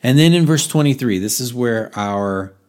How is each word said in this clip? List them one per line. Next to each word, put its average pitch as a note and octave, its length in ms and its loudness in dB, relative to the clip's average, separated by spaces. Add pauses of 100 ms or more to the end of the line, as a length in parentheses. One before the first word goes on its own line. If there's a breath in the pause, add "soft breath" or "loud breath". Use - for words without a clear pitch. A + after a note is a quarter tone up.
And B2+ 160 2
then E3 160 6
in F3 120 4
verse D3+ 220 0
twenty-three, C3 520 0
this G#2+ 220 -4
is B2 120 -8
where A#2 440 -2
our G2+ 560 -4 (160)